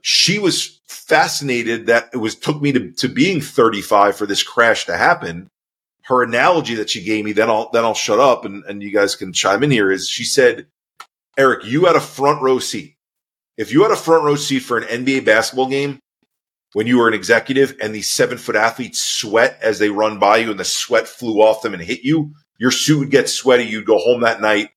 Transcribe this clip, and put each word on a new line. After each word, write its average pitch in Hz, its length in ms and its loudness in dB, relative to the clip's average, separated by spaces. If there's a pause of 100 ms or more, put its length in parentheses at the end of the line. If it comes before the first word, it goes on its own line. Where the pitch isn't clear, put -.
She - 340 0
was - 500 -4
fascinated 127 1000 -2
that 117 260 2
it 127 40 -6
was, 110 180 -4
took 151 260 -6
me 143 120 0
to, 123 180 -2
to - 180 -4
being 165 320 0
thirty-five 113 760 2
for 104 120 -6
this 101 160 -2
crash 117 420 2
to 85 100 -6
happen. 95 520 -2 (560)
Her 127 180 0
analogy 120 540 0
that 107 160 -6
she 101 120 -8
gave 107 220 -4
me, 107 60 -6
then 107 180 0
I'll, 113 220 -2
then 117 120 0
I'll 110 120 0
shut 110 240 -2
up 123 260 2
and, 101 200 -12
and 101 180 -12
you 101 80 -10
guys 101 240 0
can 92 180 -14
chime 98 300 0
in 147 80 2
here, 104 200 2
is 92 160 -4
she - 160 -8
said, 123 440 2 (680)
"Eric, 131 300 0
you 147 200 2
had 165 100 4
a 151 60 2
front 143 420 2
row 131 160 2
seat. - 340 -10 (640)
If 107 140 -8
you 147 100 4
had 220 100 4
a 196 40 2
front 160 280 2
row 147 120 2
seat 143 240 -4
for 120 180 -4
an 113 60 -4
N 117 200 -6
B 135 140 0
A 127 40 -2
basketball 113 460 2
game 139 320 -6 (760)
when 107 120 -2
you 123 140 4
were 117 80 6
an 110 80 2
executive 117 680 0
and 107 120 -6
these 104 180 -8
seven-foot 120 440 -2
athletes 113 460 -2
sweat 113 640 0
as 107 160 -2
they 104 100 2
run 107 300 -2
by 104 180 4
you 113 140 -2
and 98 80 -8
the 90 60 -6
sweat - 420 -2
flew 110 340 -2
off 107 220 4
them 107 100 -4
and 87 80 -10
hit 110 220 -8
you, 151 300 -2 (260)
your 123 120 2
suit 147 280 0
would 127 120 -4
get 127 180 2
sweaty. 123 340 2
You'd 107 220 -8
go 107 120 4
home 120 240 2
that 113 200 0
night 107 360 0